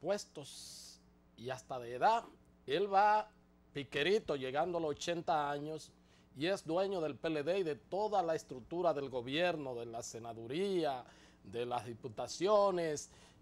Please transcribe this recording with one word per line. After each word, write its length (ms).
puestos 1000
y 140
hasta 280
de 160
edad. 300
Él 260
va 380
piquerito, 640
llegando 420
a 20
los 100
ochenta 600
años, 420
y 100
es 180
dueño 360
del 160
P 120
L 140
D 160
y 40
de 140
toda 460
la 120
estructura 600
del 160
gobierno, 640
de 120
la 160
senaduría, 1000
de 220
las 200
diputaciones, 1200